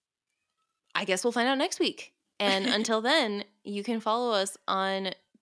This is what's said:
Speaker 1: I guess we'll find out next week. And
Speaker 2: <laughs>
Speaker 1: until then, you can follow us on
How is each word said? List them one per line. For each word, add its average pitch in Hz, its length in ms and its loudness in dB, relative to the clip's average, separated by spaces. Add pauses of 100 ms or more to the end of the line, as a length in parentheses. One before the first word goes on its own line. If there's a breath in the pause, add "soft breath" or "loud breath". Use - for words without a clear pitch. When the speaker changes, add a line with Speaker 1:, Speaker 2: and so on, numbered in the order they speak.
(920)
Speaker 1:
I 190 120 -2
guess 190 180 0
we'll 240 80 2
find 240 180 2
out 269 80 2
next 330 220 -2
week. - 340 -2 (260)
And 196 260 2
Speaker 2:
<laughs> - 20 0
Speaker 1:
until 220 340 0
then, 226 440 0 (180)
you 202 200 -6
can 226 160 -2
follow 233 320 0
us 196 260 0 (100)
on 190 420 0 (320)